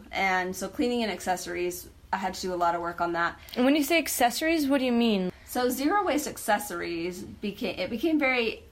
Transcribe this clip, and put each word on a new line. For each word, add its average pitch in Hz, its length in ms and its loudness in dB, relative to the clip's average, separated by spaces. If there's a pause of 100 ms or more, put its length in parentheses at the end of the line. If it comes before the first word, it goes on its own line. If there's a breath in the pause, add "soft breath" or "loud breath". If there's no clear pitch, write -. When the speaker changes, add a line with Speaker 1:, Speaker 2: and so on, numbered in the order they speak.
(120)
Speaker 1:
And 185 420 0
so 196 140 -6
cleaning 240 360 0
and 208 80 0
accessories, 175 760 -4 (240)
I 190 60 0
had 190 160 -2
to - 80 -10
do 185 120 -4
a 175 60 -2
lot 170 160 2
of 170 60 -4
work 170 180 -4
on 170 140 0
that. 170 260 -2 (160 loud breath)
Speaker 2:
And 247 80 2
when 277 140 6
you 294 60 4
say 330 140 4
accessories, 311 720 2
what 277 120 4
do 262 60 0
you 247 60 2
mean? 220 400 2 (140)
Speaker 1:
So 247 240 0
zero 302 360 2
waste 302 220 0
accessories 175 960 -2
became, - 560 -6
it 185 100 -4
became 302 300 2
very, 254 420 0 (100)